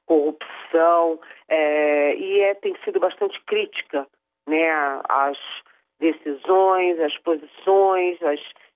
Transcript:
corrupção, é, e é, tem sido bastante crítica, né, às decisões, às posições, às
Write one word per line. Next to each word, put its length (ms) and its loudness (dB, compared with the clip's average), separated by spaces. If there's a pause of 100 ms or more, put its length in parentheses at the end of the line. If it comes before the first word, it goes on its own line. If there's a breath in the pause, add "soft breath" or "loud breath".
corrupção, 1120 0 (300 loud breath)
é, 680 2
e 260 -2
é, 140 2
tem 200 -6 (100)
sido 160 -2
bastante 440 -2
crítica, 600 -6 (400)
né, 240 0 (380)
às 300 0 (600 soft breath)
decisões, 1040 0
às 200 -2
posições, 1040 0
às 160 -2 (380 soft breath)